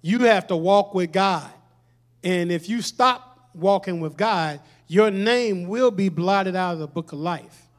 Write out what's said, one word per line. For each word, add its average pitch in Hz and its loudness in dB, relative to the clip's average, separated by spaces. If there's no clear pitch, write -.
You 202 0
have 220 4
to 185 0
walk 196 2
with 180 -2
God. 185 0
And 175 -2
if 175 -4
you 233 -4
stop - -2
walking 185 0
with 156 -8
God, 165 -2
your 208 4
name 202 0
will 240 2
be 196 0
blotted 185 0
out 185 -2
of 165 -6
the 156 -8
book 160 -10
of 143 -12
life. 160 -10